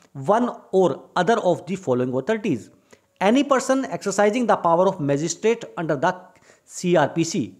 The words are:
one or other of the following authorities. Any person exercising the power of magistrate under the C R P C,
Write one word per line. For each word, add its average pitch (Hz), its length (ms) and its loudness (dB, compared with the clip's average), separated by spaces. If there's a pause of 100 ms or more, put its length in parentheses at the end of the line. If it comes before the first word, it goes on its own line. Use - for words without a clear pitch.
(140)
one 202 360 0 (220)
or 190 420 2
other 180 240 2
of 170 280 0
the 190 100 -6
following 127 360 -2
authorities. 165 580 -4 (500)
Any 233 240 4
person 262 400 0
exercising 208 640 0
the 202 80 4
power 175 320 2
of 190 100 -2
magistrate 160 640 -2 (120)
under 165 180 -4
the 156 180 0 (520)
C 175 320 -2
R 147 120 4
P 165 140 -2
C, 156 380 -4